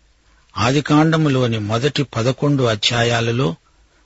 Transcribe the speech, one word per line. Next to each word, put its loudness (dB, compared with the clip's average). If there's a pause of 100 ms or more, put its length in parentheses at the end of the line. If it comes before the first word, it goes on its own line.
(580)
ఆదికాండములోని 2
మొదటి -2
పదకొండు -2
అధ్యాయాలలో -2 (500)